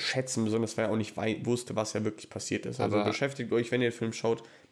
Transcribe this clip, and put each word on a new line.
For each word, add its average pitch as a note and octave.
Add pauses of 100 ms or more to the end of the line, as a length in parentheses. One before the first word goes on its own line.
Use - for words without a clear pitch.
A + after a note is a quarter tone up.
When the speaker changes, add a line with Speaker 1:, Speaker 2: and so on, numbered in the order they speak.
Speaker 1:
schätzen, C3
besonders A2
weil A2
er G2+
auch A2+
nicht G#2+
wei-, A2
wusste, A#2+
was A2
ja G#2+
wirklich G#2+
passiert -
ist. B2
Also G#2+
Speaker 2:
Aber G#2
Speaker 1:
beschäftigt C3+
euch, A#2
wenn B2
ihr A#2+
den A#2
Film A2+
schaut, A#2 (300)